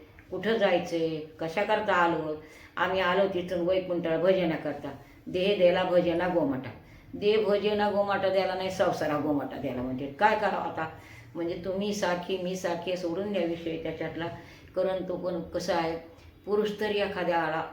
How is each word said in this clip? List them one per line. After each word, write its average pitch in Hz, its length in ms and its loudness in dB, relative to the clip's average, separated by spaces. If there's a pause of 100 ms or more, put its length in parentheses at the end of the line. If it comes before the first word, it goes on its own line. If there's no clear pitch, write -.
(320)
कुठं 190 260 0
जायचंय, 170 600 2 (200)
कशा 165 240 -2
करता 214 300 2
आलो. 160 420 2 (420)
आम्ही 185 220 0
आलो 185 340 4
तिथून 175 340 -2
वैकुंठाला 175 500 0
भजनाकरता, 165 720 2 (360)
"देह 185 300 2
दिला 180 260 6
भजना 175 440 4
गोमाटा", 139 420 0 (440)
देह 208 340 2
भजना 208 440 2
गोमाटा 196 380 2
द्यायला 185 240 2
नाही, 185 180 -2
संसारा 160 460 2
गोमाटा 139 400 0
द्यायला. 123 240 -4
म्हणजे 131 260 -4
काय 208 280 2
करावं 190 280 0
आता? 160 260 -6 (460)
म्हणजे 170 300 -4
तुम्ही 196 280 -2
सारखी, 180 440 -2
मी 180 180 -4
सारखी, 175 420 -4
सोडून 190 360 -4
द्या 175 120 0
विषय 165 380 -4
त्याच्यातला. 160 440 -6 (480)
कारण 185 340 0
तो 180 60 -2
पण 175 260 -4
कसा 190 340 -2
आहे, 165 220 -2 (480)
पुरुष 208 240 0 (100)
तरी 202 200 0
एखाद्याला 170 720 0